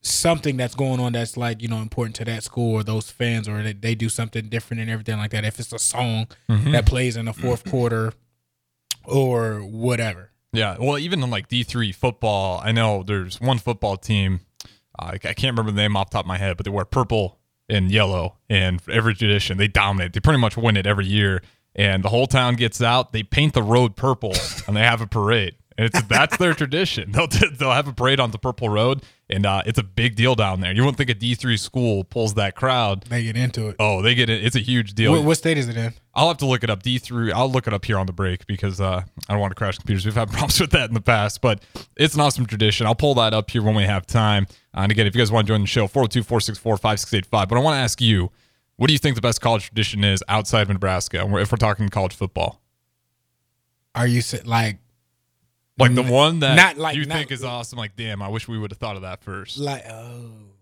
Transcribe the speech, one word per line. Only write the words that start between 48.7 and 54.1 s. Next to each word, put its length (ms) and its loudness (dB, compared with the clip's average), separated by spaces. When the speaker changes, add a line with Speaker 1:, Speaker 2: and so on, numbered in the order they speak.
Speaker 2:
what 120 2
do 60 4
you 60 2
think 160 0
the 60 -6
best 180 0
college 280 0
tradition 360 -2
is 240 4
outside 360 2
of 60 -2
Nebraska, 500 0
if 160 0
we're 40 -10
talking 300 2
college 280 -2
football? 440 -4
Speaker 1:
Are 120 0
you 120 4